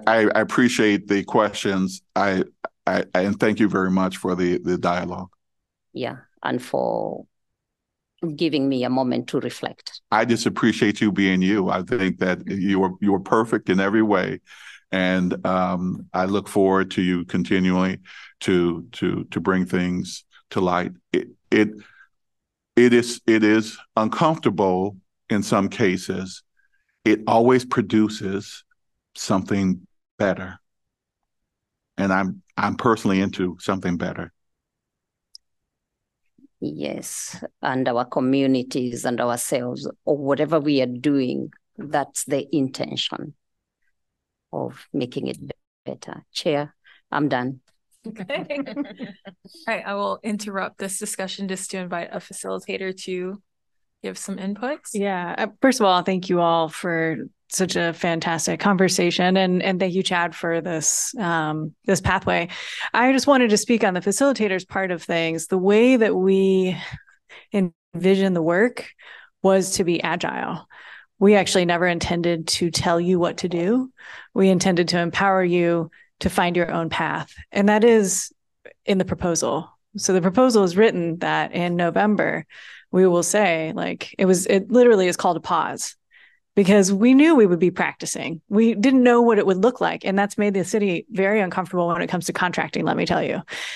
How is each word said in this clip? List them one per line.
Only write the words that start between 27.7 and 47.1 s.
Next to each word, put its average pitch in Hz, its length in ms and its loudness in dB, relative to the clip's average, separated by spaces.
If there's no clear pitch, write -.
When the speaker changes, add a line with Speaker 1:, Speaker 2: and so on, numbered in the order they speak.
Speaker 1:
something 95 720 -2
better. 92 400 -2
And 98 160 -2
I'm, 95 300 -2
I'm 104 200 -4
personally 107 440 2
into 90 400 -2
something 92 360 -2
better. 85 360 -8
Speaker 2:
Yes, - 840 -10
and 131 260 -2
our 123 160 -2
communities 131 1000 -2
and 123 120 -2
ourselves, 123 720 -4
or 147 140 -2
whatever 147 420 0
we 143 220 2
are 127 40 0
doing, 131 640 -2
that's 139 460 -6
the 139 300 -4
intention 139 800 -6
of 131 400 -8
making - 360 -6
it - 100 -8
better. - 360 -14
Chair, 147 420 -4